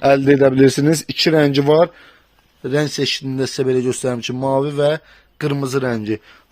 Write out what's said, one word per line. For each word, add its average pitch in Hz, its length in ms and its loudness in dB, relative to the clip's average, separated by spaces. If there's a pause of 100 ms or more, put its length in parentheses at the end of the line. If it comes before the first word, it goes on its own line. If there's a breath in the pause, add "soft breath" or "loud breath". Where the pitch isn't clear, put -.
əldə 139 360 4
edə 135 180 4
bilirsiniz. 139 540 4
İki - 260 -2
rəngi 143 320 2
var. 160 240 4 (760 soft breath)
Rəng 143 280 -2
seçkisində 135 560 -4
sizə 135 200 -4
belə 127 160 0
göstərim 123 400 -4
ki, 127 120 -8
mavi 135 400 -2
və 143 140 0 (500 soft breath)
qırmızı 139 440 -2
rəngi. 110 340 -4 (340 soft breath)